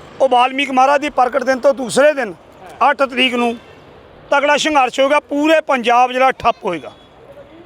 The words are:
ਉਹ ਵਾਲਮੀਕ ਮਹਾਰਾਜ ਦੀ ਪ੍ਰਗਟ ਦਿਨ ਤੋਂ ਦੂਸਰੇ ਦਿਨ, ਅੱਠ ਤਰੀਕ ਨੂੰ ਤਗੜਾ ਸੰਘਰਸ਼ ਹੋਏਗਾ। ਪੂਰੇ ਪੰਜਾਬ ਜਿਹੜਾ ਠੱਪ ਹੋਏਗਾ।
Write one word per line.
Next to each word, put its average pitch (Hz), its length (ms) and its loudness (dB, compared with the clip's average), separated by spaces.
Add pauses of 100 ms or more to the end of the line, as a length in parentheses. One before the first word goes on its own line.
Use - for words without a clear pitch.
(200)
ਉਹ 269 80 2
ਵਾਲਮੀਕ 262 420 0
ਮਹਾਰਾਜ 269 300 2
ਦੀ 294 100 -6
ਪ੍ਰਗਟ 247 340 -2
ਦਿਨ 262 140 -2
ਤੋਂ 277 160 2
ਦੂਸਰੇ 254 380 0
ਦਿਨ, 233 220 -6 (560)
ਅੱਠ 285 120 0
ਤਰੀਕ 254 320 -2
ਨੂੰ 240 220 -2 (760)
ਤਗੜਾ 277 260 0
ਸੰਘਰਸ਼ 269 440 0
ਹੋਏਗਾ। 285 200 2
ਪੂਰੇ 302 400 0
ਪੰਜਾਬ 247 520 0
ਜਿਹੜਾ 254 200 2
ਠੱਪ - 320 -4
ਹੋਏਗਾ। 151 280 -8 (720)